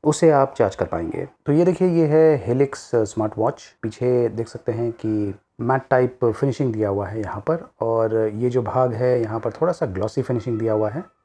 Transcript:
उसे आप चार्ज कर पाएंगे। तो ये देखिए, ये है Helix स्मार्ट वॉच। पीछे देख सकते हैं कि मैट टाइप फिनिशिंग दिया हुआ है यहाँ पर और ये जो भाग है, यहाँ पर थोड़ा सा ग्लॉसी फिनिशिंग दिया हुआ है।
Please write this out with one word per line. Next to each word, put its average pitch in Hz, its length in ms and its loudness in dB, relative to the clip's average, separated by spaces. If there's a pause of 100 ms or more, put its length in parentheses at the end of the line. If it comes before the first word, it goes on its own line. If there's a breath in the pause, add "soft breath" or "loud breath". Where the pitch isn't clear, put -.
उसे 151 260 4
आप 135 260 2
चार्ज 101 180 2
कर - 100 -2
पाएंगे। 85 420 -6 (200)
तो 143 60 0
ये 160 120 4
देखिए, 185 240 2
ये 165 180 4
है 151 400 4
Helix 131 320 0 (280)
स्मार्ट 107 320 -4
वॉच। 110 240 -2 (200)
पीछे 120 460 0
देख 113 200 -6
सकते - 240 -6
हैं 117 220 -2
कि 104 400 -2 (260)
मैट 123 300 0
टाइप 127 360 2
फिनिशिंग 123 460 0
दिया 107 160 0
हुआ 98 200 -2
है 107 120 -8
यहाँ 95 200 -8
पर 165 280 -4 (140)
और 113 320 0 (140)
ये 110 220 -2
जो 123 120 0
भाग 123 320 0
है, 123 280 2
यहाँ 113 180 -4
पर 113 120 -4
थोड़ा 170 200 0
सा 160 160 -4
ग्लॉसी 101 340 -4
फिनिशिंग 120 360 -4
दिया 110 140 0
हुआ 107 180 0
है। 151 140 -8 (200)